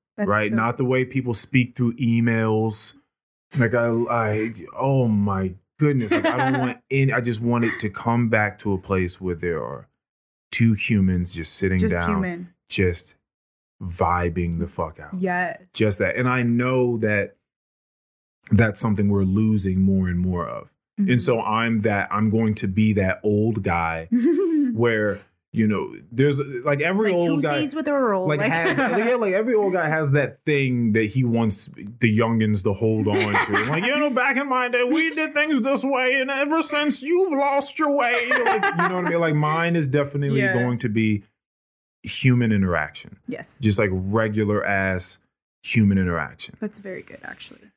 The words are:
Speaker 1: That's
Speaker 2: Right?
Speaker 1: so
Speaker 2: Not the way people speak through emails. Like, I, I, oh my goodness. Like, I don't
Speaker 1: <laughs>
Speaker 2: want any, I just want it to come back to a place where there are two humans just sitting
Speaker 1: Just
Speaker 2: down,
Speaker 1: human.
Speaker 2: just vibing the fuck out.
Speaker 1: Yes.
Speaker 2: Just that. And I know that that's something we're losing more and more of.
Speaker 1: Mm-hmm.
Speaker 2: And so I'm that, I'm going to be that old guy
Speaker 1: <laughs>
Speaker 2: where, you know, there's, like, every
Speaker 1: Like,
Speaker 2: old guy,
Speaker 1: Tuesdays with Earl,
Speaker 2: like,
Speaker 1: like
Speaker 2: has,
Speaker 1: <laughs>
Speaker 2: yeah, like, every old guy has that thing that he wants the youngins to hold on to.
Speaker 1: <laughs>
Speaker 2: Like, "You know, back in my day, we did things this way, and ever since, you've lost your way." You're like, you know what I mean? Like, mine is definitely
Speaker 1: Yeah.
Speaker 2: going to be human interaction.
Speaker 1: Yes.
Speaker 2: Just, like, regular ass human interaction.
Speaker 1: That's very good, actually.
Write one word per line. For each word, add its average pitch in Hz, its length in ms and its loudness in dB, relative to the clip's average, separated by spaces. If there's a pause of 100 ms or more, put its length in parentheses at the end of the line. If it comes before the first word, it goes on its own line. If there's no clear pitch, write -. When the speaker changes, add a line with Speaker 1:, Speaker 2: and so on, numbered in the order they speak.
(160)
Speaker 1:
That's 208 100 -6
Speaker 2:
Right? 107 260 2
Speaker 1:
so 113 40 -2
Speaker 2:
Not 117 220 -2
the 131 80 -2
way 127 180 0
people 127 300 -4
speak 123 420 0
through 120 220 -2
emails. 113 960 2 (640)
Like, 117 160 2
I, 117 140 2 (220)
I, 110 440 0 (200)
oh 135 360 2
my 98 460 0 (220)
goodness. 135 360 0
Like, - 140 2
I 165 220 0
don't 127 120 0
Speaker 1:
<laughs> - 0 -
Speaker 2:
want - 160 -4 (120)
any, 135 220 2
I 120 80 2
just 117 220 -2
want 117 240 2
it 107 140 -2
to 107 100 -2
come 120 400 0
back 107 300 0
to 104 120 -4
a 95 60 0
place 92 420 -2
where 90 160 -4
there 80 260 -4
are 58 280 -12 (600)
two 113 260 4
humans 95 580 0
just 85 220 -2
sitting 95 240 2
Speaker 1:
Just 87 140 2
Speaker 2:
down, 85 160 2
Speaker 1:
human. 175 440 -4 (160)
Speaker 2:
just - 460 -2 (680)
vibing 87 760 -2
the - 80 -4
fuck 80 300 -8
out. 76 220 -18
Speaker 1:
Yes. 180 420 -4 (120)
Speaker 2:
Just 107 260 2
that. 92 160 -2
And 127 140 0
I 127 140 0
know 123 560 0
that 104 360 -2 (1120)
that's 107 300 2
something 104 300 0
we're 98 140 2
losing 95 580 2
more 95 260 2
and 87 120 -2
more 87 280 -2
of. - 260 -12 (280)
Speaker 1:
Mm-hmm. 190 100 2
Speaker 2:
And 123 100 4
so 117 200 2
I'm 113 400 0
that, 101 300 0
I'm 107 180 0
going 107 260 2
to 107 140 -4
be 107 240 2
that 95 300 0
old 104 380 0
guy 82 480 -2
Speaker 1:
<laughs> 294 640 0
Speaker 2:
where, 107 440 0 (340)
you 110 160 0
know, 80 280 -4 (160)
there's, 139 280 2 (240)
like, 143 160 0
every 190 320 0
Speaker 1:
Like, 175 140 2
Speaker 2:
old 147 160 0
guy, 147 180 0
Speaker 1:
Tuesdays 285 140 -2
with 294 140 -4
Earl, 226 400 0
Speaker 2:
like, 151 120 0
Speaker 1:
like - 120 0
Speaker 2:
has, 170 260 0
Speaker 1:
<laughs> 247 220 0
Speaker 2:
yeah, 240 160 0
like, 208 180 0
every 220 220 0
old 202 180 0
guy 170 160 0
has 156 220 0
that 143 340 0
thing 127 480 2
that 110 120 4
he 127 180 0
wants 113 440 0 (320)
the 110 160 4
youngins 110 500 2
to 104 80 2
hold 110 340 0
on 104 80 2
to. 101 500 0
Speaker 1:
<laughs> 127 60 -4
Speaker 2:
Like, 165 120 -2
"You 262 140 0
know, 294 140 0
back 254 260 2
in 285 100 -2
my 254 200 0
day, 247 160 0
we 320 320 0
did 311 180 -4
things 294 280 2
this 269 220 2
way, 262 380 0
and 262 80 -4
ever 285 320 0
since, 294 400 0
you've 349 320 0
lost 277 460 0
your 302 120 0
way." 240 380 0
You're - 160 2
like, - 180 0
you 381 260 0
know 185 80 -4
what 180 100 -2
I - 20 -2
mean? 170 100 0
Like, 160 160 2
mine 160 400 0
is 151 120 0
definitely 139 540 0
Speaker 1:
Yeah. - 120 2
Speaker 2:
going 120 260 0
to 117 100 -2
be 107 340 2 (800)
human 123 480 2
interaction. 87 640 -2 (100)
Speaker 1:
Yes. - 320 -10
Speaker 2:
Just, 107 200 2
like, 104 120 2
regular 104 720 -2
ass 95 540 -2 (460)
human 101 340 2
interaction. 85 640 -4
Speaker 1:
That's - 180 -8
very 196 240 -14
good, - 220 -20
actually. - 540 -20